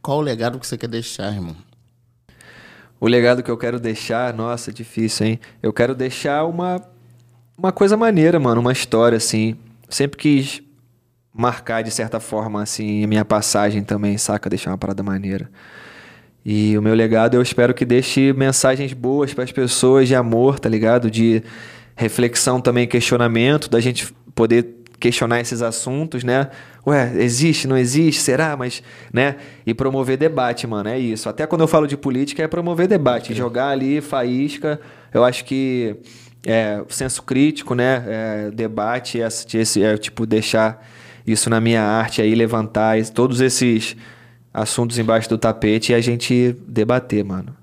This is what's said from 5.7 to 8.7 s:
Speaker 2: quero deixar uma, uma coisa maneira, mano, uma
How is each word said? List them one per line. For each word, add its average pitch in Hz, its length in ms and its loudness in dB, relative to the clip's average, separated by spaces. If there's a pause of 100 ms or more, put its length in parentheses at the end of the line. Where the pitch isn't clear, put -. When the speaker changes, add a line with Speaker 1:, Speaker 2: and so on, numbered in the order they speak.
Speaker 2:
quero 123 220 0
deixar 143 500 -4
uma, 180 380 -4 (760)
uma 185 160 -2
coisa 202 240 4
maneira, 170 420 4
mano, 120 220 2
uma 123 120 2